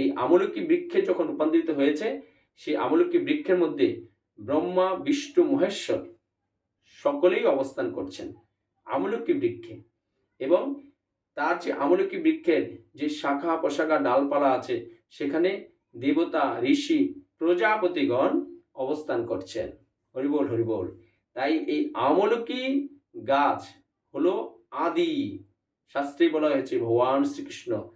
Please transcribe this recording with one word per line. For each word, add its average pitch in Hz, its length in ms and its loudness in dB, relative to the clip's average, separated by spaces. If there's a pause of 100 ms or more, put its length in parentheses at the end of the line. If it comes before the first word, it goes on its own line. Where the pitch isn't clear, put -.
এই - 60 0 (180)
আমলকি 185 440 2
বৃক্ষে 175 300 0 (100)
যখন 175 220 0
রূপান্তরিত 160 480 0
হয়েছে, 147 280 2 (540)
সেই 151 240 -4
আমলকি 170 420 2
বৃক্ষের 151 360 2
মধ্যে 147 260 2 (500)
ব্রহ্মা, 175 500 0 (160)
বিষ্ণু, - 380 2 (100)
মহেশ্বর - 480 0 (1040)
সকলেই 214 400 2 (100)
অবস্থান - 320 -4 (100)
করছেন - 320 -10 (580)
আমলকি 190 460 -2 (100)
বৃক্ষে। - 320 -6 (680)
এবং 165 220 2 (720)
তার 156 260 0
যে 139 80 -4 (140)
আমলকি 185 400 2
বৃক্ষের 156 380 2 (360)
যে 294 80 -4 (140)
শাখা, 143 320 -2 (100)
প্রশাখা, 156 340 0 (100)
ডালপালা 139 520 2
আছে, 123 180 -4 (400)
সেখানে 160 340 0 (520)
দেবতা, 147 420 0 (280)
ঋষি, - 280 2 (380)
প্রজাপতিগণ 175 960 2 (500)
অবস্থান 143 380 -4 (100)
করছেন। - 380 -6 (460)
হরি 135 200 -2
বল, 143 180 0
হরি 113 200 0
বল। 95 140 -4 (500)
তাই 139 160 0 (220)
এই - 60 0 (260)
আমলকি 226 560 2 (680)
গাছ 139 300 2 (540)
হলো 160 180 2 (520)
আদি। 165 280 0 (840)
শাস্ত্রে 143 300 0 (100)
বলা 151 180 2
হয়েছে, 131 220 0 (100)
ভগবান 123 360 4 (120)
শ্রীকৃষ্ণ - 400 -10 (240)